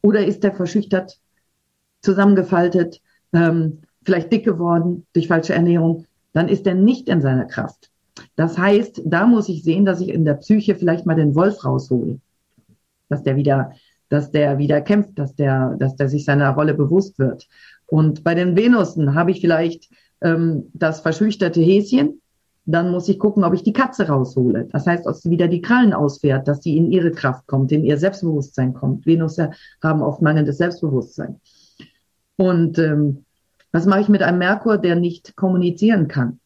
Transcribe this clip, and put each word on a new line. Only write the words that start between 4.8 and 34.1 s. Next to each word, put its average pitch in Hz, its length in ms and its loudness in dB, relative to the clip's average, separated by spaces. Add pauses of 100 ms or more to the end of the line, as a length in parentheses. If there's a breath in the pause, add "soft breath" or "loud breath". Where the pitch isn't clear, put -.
durch 165 140 0
falsche 165 260 0
Ernährung, 165 500 2 (280)
dann 170 160 0
ist 196 180 -2
er 185 80 0
nicht 214 340 2
in 175 120 2
seiner 131 240 0
Kraft. - 460 -12 (460 loud breath)
Das 160 200 0
heißt, 202 480 0
da 170 220 0
muss 226 220 4
ich 160 140 -6
sehen, 170 220 2
dass 180 160 0
ich 185 80 -4
in 165 160 -2
der 147 100 2
Psyche 208 400 0
vielleicht 165 320 -2
mal 165 80 0
den 151 200 2
Wolf 185 300 0
raushole, 131 540 -2 (920)
dass 143 140 -4
der 135 140 -2
wieder, 139 360 0 (360 loud breath)
dass 147 220 -2
der 143 280 0
wieder 147 220 2
kämpft, 202 380 -2
dass 139 160 -6
der, 135 440 -2
dass 131 180 -2
der 139 120 -2
sich 147 160 -4
seiner 143 260 2
Rolle 147 240 0
bewusst 165 440 0
wird. - 280 -4 (400 soft breath)
Und 156 380 0
bei 170 100 0
den 175 220 0
Venussen 190 580 2
habe 170 160 2
ich 190 100 -4
vielleicht, 170 480 -2 (340 soft breath)
ähm, 165 500 0
das 160 280 -4
verschüchterte 175 600 -2
Häschen, 208 600 2 (440)
dann 170 260 0
muss 180 180 -2
ich 196 100 0
gucken, 208 260 2
ob 160 80 2
ich 185 100 -2
die 208 100 0
Katze 214 360 -2
raushole. 127 640 0
Das 147 140 -4
heißt, 170 200 -2
ob 143 100 -6
sie - 140 -6
wieder 170 180 2
die 170 120 -2
Krallen 233 320 2
ausfährt, 143 560 -2
dass 143 140 -2
sie 156 140 -2
in 165 140 2
ihre 170 200 2
Kraft 139 360 -6
kommt, 135 260 -2
in 151 120 0
ihr 143 140 0
Selbstbewusstsein 151 720 -4
kommt. 135 320 -6
Venusse 160 460 0 (320 loud breath)
haben 156 180 0
oft 143 220 -4
mangelndes 151 360 0
Selbstbewusstsein. 151 800 -4 (1000 soft breath)
Und, 170 420 0
ähm, 147 400 0 (560)
was 170 120 0
mache 196 160 4
ich 202 80 0